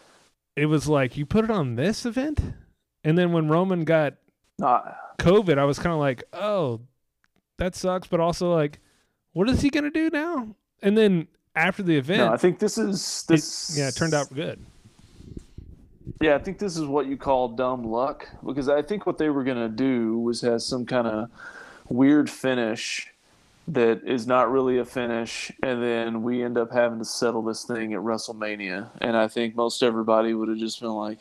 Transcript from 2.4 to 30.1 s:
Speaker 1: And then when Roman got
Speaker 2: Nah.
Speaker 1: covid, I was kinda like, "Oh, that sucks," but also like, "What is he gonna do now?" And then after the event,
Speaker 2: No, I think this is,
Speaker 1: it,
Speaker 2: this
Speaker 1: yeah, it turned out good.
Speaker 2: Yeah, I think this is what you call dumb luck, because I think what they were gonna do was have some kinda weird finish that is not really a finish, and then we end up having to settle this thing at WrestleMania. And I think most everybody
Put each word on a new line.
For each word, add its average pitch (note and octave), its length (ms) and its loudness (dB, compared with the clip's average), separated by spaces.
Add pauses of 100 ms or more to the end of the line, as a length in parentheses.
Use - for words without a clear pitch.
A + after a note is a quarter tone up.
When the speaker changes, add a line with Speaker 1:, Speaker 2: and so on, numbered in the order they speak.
Speaker 1:
And D#3+ 140 2
then F3 140 4
when D#3+ 160 2
Roman F3 380 2
got D#3 300 2 (440)
Speaker 2:
Nah. B2 320 2 (260)
Speaker 1:
covid, F3 400 4
I C#3 80 4
was C#3+ 140 2
kinda E3+ 160 0
like, C#3 280 0 (100)
"Oh, F3 480 -2 (760)
that F3+ 180 -4
sucks," F#3 320 -2
but F3 120 0
also E3+ 340 0
like, D3 260 0 (540)
"What G3 160 0
is - 120 2
he C#4+ 80 4
gonna D4 220 -2
do D#4+ 180 0
now?" D4+ 460 -4 (260)
And G#3 160 4
then G3 300 4 (280)
after F#3 280 0
the E3 140 4
event, D#3 220 2
Speaker 2:
No, A#2 140 4
I B2 40 2
think F3+ 220 2
this G#3 180 0
is, G3+ 520 -2
Speaker 1:
it, E3 40 6
Speaker 2:
this - 440 0
Speaker 1:
yeah, C#3 120 0
it B2+ 60 -6
turned E3 180 0
out C#3+ 200 -2
good. C#3 260 -8 (1600)
Speaker 2:
Yeah, D3+ 140 4
I C#3 40 2
think F#3 200 -8
this F#3 180 -6
is D#3 80 -2
what C#3 220 0
you C#3 100 -6
call B2+ 320 0
dumb B2+ 340 -2
luck, B2 440 -4 (180)
because C3 240 -4
I D3 120 4
think G3+ 240 -4
what E3+ 120 -2
they D#3 120 0
were C#3 140 0
gonna A#2+ 260 -2
do A#2 500 0
was A#2 220 -2
have A#2 200 2
some B2 240 -4
kinda A2+ 440 -2 (600)
weird C#3 400 6
finish A#2+ 800 -4 (560)
that A#2 380 2
is A#2+ 220 -2
not B2 240 4
really C3 260 2
a A#2+ 80 0
finish, A#2 680 -6 (120)
and B2 200 0
then A#2 400 0
we B2 200 0
end A#2+ 140 -2
up A#2 140 0
having A#2+ 280 2
to A2 60 -8
settle A#2 360 -2
this A2 240 -4
thing A2 280 -4
at F#2+ 60 -4
WrestleMania. G#2+ 920 -6 (120)
And A2+ 160 -2
I A2 100 2
think A#2 280 -6
most A#2+ 280 -2
everybody A2+ 500 2